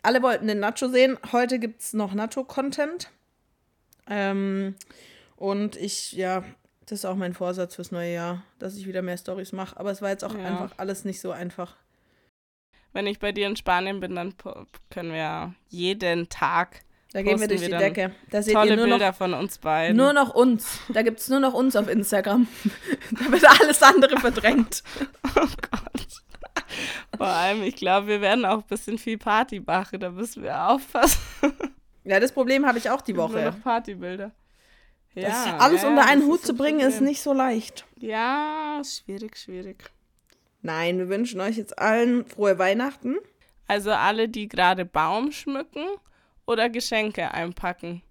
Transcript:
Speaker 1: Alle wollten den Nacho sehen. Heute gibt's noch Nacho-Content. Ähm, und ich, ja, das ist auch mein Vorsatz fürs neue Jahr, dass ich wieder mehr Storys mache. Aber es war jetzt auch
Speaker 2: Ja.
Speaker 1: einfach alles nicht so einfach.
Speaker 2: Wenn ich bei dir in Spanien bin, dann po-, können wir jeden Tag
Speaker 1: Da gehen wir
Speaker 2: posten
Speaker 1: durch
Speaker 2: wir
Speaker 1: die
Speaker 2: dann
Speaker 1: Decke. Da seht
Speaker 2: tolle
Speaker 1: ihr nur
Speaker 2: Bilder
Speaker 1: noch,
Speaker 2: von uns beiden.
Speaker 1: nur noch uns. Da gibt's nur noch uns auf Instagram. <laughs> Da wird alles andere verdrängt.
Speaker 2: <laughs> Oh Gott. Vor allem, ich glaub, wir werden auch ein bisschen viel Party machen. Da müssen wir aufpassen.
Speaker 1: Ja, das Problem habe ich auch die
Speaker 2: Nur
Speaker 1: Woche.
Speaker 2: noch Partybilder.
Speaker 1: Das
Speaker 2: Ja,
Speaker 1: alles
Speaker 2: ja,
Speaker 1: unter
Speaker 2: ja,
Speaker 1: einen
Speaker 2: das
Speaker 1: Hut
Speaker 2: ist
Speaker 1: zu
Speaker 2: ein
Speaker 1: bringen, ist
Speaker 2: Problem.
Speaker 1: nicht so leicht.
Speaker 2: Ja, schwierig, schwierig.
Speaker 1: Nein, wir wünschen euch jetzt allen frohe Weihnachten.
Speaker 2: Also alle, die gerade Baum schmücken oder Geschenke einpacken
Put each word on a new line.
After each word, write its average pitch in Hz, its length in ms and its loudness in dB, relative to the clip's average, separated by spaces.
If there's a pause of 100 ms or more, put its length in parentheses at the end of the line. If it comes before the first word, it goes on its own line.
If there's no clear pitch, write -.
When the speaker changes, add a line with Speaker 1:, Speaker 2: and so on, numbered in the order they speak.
Speaker 1:
Alle 247 160 4
wollten 240 260 0
den 208 120 -2
Nacho 220 300 -2
sehen. 254 280 4 (140)
Heute 247 280 0
gibt's 226 340 -10
noch 208 200 -4
Nacho-Content. 277 960 -6 (1000)
Ähm, 196 680 -2 (640)
und 202 400 -4
ich, - 360 -8
ja, 185 300 -4 (420)
das 202 140 -10
ist - 60 -10
auch 185 100 -6
mein 180 180 -4
Vorsatz 180 420 -6
fürs 180 160 -14
neue 175 220 -6
Jahr, 175 300 -8 (160)
dass 190 160 -12
ich 196 100 -14
wieder 185 160 -6
mehr 180 160 -6
Storys 185 360 -12
mache. 190 260 -12
Aber 202 120 -6
es 196 100 -10
war 202 80 -4
jetzt 196 160 -6
auch 214 120 -10
Speaker 2:
Ja. 196 60 -10
Speaker 1:
einfach 180 340 -6
alles 190 280 -10
nicht 190 160 -8
so - 100 -8
einfach. 175 440 -12 (1160)
Speaker 2:
Wenn 202 160 -6
ich 202 120 -6
bei 208 120 -4
dir 202 160 -4
in 208 80 -4
Spanien 190 460 -2
bin, 185 140 -8
dann 180 180 -8
po-, - 320 -16 (240)
können 170 240 -10
wir 160 420 -8 (140)
jeden 175 600 -2
Tag - 520 -2 (300)
Speaker 1:
Da 196 100 -6
gehen 214 180 2
wir 214 80 0
Speaker 2:
posten - 20 -
Speaker 1:
durch 190 120 0
Speaker 2:
wir 170 60 -4
Speaker 1:
die 196 40 -2
Speaker 2:
dann 170 100 -2
Speaker 1:
Decke. 190 340 0 (140)
Da 208 120 -2
seht 214 120 0
Speaker 2:
tolle 214 180 6
Speaker 1:
ihr 214 40 6
nur 226 120 2
Speaker 2:
Bilder 226 240 4
Speaker 1:
noch, - 60 -12
Speaker 2:
von 180 160 -2
uns 143 240 -6
beiden. 160 400 2
Speaker 1:
nur 277 160 6
noch 285 220 2
uns. 240 440 2 (100)
Da 220 120 2
gibt's 226 280 -2
nur 269 100 2
noch 262 140 2
uns 254 220 0
auf 208 120 2
Instagram. 208 600 2 (360)
<laughs> - 280 -6
Da 247 200 -2
wird 277 300 10
alles 302 200 6
andere 269 380 8
verdrängt. 226 680 2
Speaker 2:
<laughs> - 60 -14 (420)
Oh 311 120 4 (240)
Gott. - 360 -10 (1120)
Vor 202 100 -2
allem, 190 360 0
ich 190 120 -2
glaub, 190 320 2
wir 208 140 0
werden 208 240 2
auch 202 140 2
ein 214 80 -12
bisschen 226 300 -6
viel 220 200 -6
Party 220 420 0
machen. 175 400 -4
Da 190 120 -6
müssen 196 320 -10
wir - 260 -2
aufpassen. 269 500 2 (840)
Speaker 1:
Ja, 196 160 2
das 247 120 2
Problem 269 340 0
habe 247 120 2
ich 226 120 -4
auch 269 120 0
die 214 120 -6
Speaker 2:
Nur 170 160 -2
Speaker 1:
Woche. 170 160 -2
Speaker 2:
noch 208 160 -6
Partybilder. 202 720 -6 (840)
Speaker 1:
Das 180 80 -8
Speaker 2:
Ja, 202 340 -2
Speaker 1:
alles 294 260 6
Speaker 2:
ja, 277 60 2
Speaker 1:
unter 294 140 6
Speaker 2:
ja, 269 40 8
Speaker 1:
einen 277 140 8
Speaker 2:
das 285 80 4
Speaker 1:
Hut 349 120 2
Speaker 2:
ist - 60 -18
Speaker 1:
zu 285 60 -2
Speaker 2:
ein 233 40 -4
Speaker 1:
bringen, 302 240 2
ist 262 140 4
Speaker 2:
Problem. 269 140 2
Speaker 1:
nicht 277 120 -4
so 285 120 0
leicht. 254 520 -2 (120)
Speaker 2:
Ja, 294 840 -4
schwierig, 214 540 -14
schwierig. 185 460 -16 (800)
Speaker 1:
Nein, 170 360 -2
wir 180 120 -4
wünschen 214 320 -4
euch 220 160 -4
jetzt 208 220 -10
allen 233 460 2
frohe 202 340 2
Weihnachten. 240 580 -2 (500)
Speaker 2:
Also 208 240 -2
alle, 214 380 2
die 214 180 -8
gerade 180 380 2
Baum 180 460 -2
schmücken 294 540 -10 (600)
oder 226 240 0
Geschenke 214 640 -4
einpacken 175 760 -8